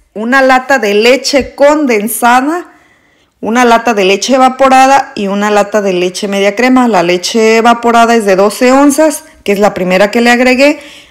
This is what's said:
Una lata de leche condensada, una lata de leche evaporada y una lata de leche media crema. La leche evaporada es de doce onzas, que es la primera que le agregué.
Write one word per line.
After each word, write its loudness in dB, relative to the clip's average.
Una -2
lata 0
de -2
leche 0
condensada, 0
una -2
lata 0
de -2
leche -2
evaporada 2
y -6
una -4
lata 0
de -2
leche -4
media -2
crema. 0
La 0
leche 0
evaporada 2
es 0
de 2
doce 0
onzas, 2
que -2
es -4
la 0
primera 0
que -2
le 2
agregué. 0